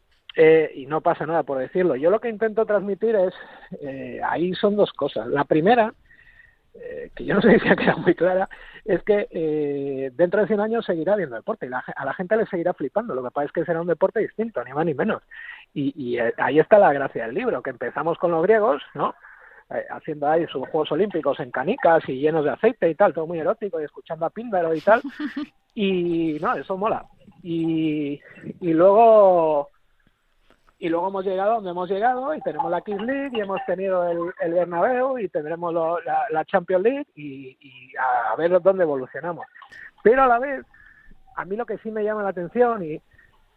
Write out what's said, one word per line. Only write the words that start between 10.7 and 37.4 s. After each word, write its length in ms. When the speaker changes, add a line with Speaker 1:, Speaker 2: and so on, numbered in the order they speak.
Speaker 1:
seguirá 260
habiendo 240
deporte 300
y 20
la 140
ge-, 120
a 120
la 80
gente 200
le 120
seguirá 260
flipando. 420
Lo 80
que 80
pasa 180
es 40
que 140
será 160
un 40
deporte 340
distinto, 440
ni 80
más 140
ni 80
menos. 260
Y, 200
y, 240
eh, 200
ahí 200
está 200
la 160
gracia 320
del 80
libro, 280
que 60
empezamos 480
con 140
los 140
griegos, 380
¿no? 200
Eh, 200
haciendo 360
ahí 200
sus 240
Juegos 220
Olímpicos 480
en 100
canicas 580
y 60
llenos 280
de 100
aceite 360
y 60
tal, 180
todo 140
muy 120
erótico 400
y 60
escuchando 400
a 60
Píndaro 440
y 60
tal. 220
Speaker 2:
<laughs> 720
Speaker 1:
Y, 640
no, 140
eso 240
mola. 260
Y, 760
y 100
luego, 960
y 100
luego 200
hemos 180
llegado 300
donde 160
hemos 180
llegado 440
y 60
tenemos 300
la 100
Kings 220
League 340
y 60
hemos 240
tenido 440
el, 80
el 140
Bernabéu 640
y 100
tendremos 460
lo, 260
la, 300
la 160
Champions 360
League 320
y, 460